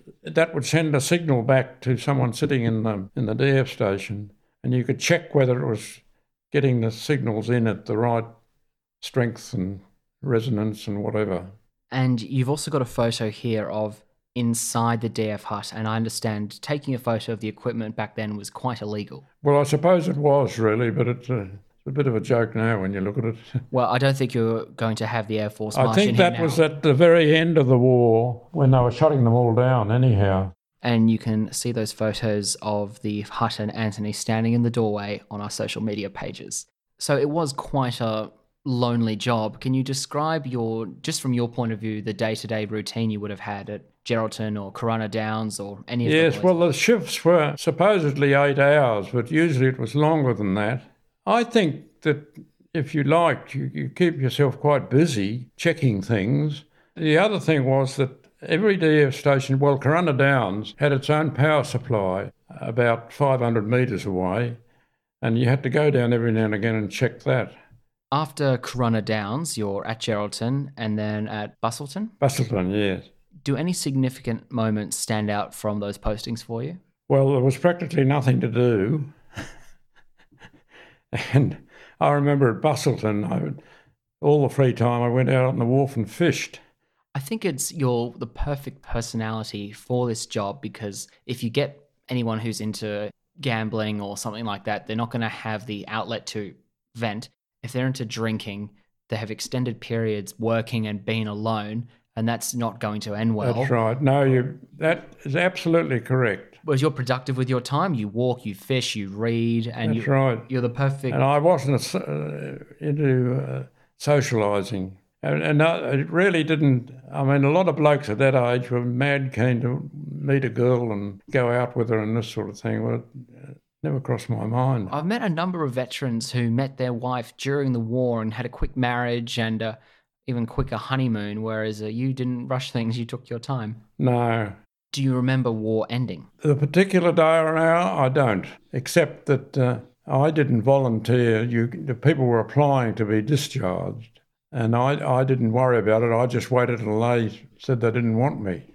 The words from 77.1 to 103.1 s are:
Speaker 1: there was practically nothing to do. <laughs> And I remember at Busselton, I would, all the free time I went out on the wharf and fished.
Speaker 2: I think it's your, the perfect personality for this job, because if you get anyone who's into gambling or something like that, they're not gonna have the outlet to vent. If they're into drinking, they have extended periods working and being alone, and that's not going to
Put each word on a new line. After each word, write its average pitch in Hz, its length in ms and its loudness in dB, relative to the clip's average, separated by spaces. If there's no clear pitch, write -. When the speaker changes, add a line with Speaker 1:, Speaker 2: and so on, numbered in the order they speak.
Speaker 1:
there 135 100 2
was 131 160 2
practically 175 480 0
nothing 131 360 4
to 120 80 0
do. 120 640 2
<laughs> - 80 -8
And - 340 2
I 151 100 4
remember 139 440 4
at - 80 -8
Busselton, 107 640 0
I - 140 -2
would, 73 200 -8
all 147 260 4
the - 80 -4
free 131 180 4
time 120 300 0
I 120 60 2
went 127 200 2
out 131 160 4
on 123 140 0
the 120 60 0
wharf 131 320 2
and 104 120 -2
fished. - 520 -2
Speaker 2:
I - 20 -4
think 220 260 -6
it's 143 280 -4
your, 123 440 -2
the 117 120 -8
perfect - 540 -6
personality 110 880 -6
for 123 340 -2
this 113 200 -4
job, 104 360 -6
because 104 460 -10
if 127 160 -8
you 117 80 -4
get 143 300 -2
anyone 113 300 -2
who's 110 220 -6
into 104 500 -6
gambling 110 600 -2
or 101 160 -8
something 113 280 -8
like 101 220 -8
that, 104 200 -4
they're 110 80 -6
not 117 160 -2
gonna 113 180 -4
have 107 380 -8
the 101 220 -10
outlet 110 380 -8
to 98 280 -10
vent. 113 340 -6
If 120 80 -12
they're 127 160 -2
into 131 160 -6
drinking, 110 640 -6
they 113 80 -4
have 107 160 -8
extended 123 480 -6
periods 110 580 -4
working 113 480 -2
and 104 180 -6
being 110 220 -2
alone, 107 600 -4
and 113 140 -2
that's 117 260 -4
not 113 240 -4
going 107 220 -4
to 104 140 -8